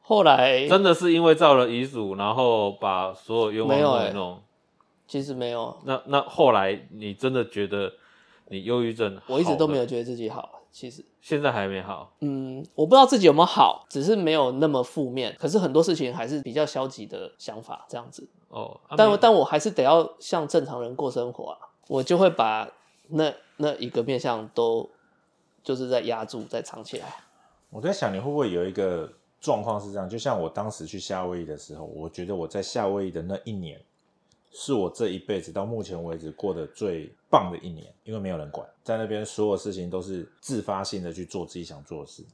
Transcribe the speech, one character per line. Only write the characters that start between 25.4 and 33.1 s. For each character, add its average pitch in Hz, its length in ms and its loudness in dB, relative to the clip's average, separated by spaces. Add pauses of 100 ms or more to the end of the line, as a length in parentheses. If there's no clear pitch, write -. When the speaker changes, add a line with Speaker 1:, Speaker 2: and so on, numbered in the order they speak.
Speaker 1:
就 135 140 -4
是 127 140 -8
在 123 120 0
压 113 220 -6
住， 110 220 -12
在 117 160 -8
藏 - 220 -16
起 - 160 -12
来。 - 60 -14 (640)
Speaker 3:
我 110 120 -12
在 170 100 -2
想， 110 220 -2
你 95 40 -6
会 131 140 -6
不 147 60 -4
会 120 140 0
有 87 140 -2
一 95 60 -6
个 92 400 -4 (300)
状 117 220 -2
况 107 160 -4
是 101 120 -12
这 101 60 -10
样， 95 120 -6
就 113 80 -8
像 113 220 -2
我 80 100 -4
当 107 200 -6
时 85 160 -12
去 95 140 -12
夏 92 260 -8
威 90 160 -6
夷 80 40 -8
的 76 120 -10
时 76 180 -18
候， 78 100 -14
我 78 240 -12
觉 87 160 -10
得 98 100 -6
我 82 120 -6
在 101 140 -6
夏 104 260 -4
威 98 200 -2
夷 87 40 -8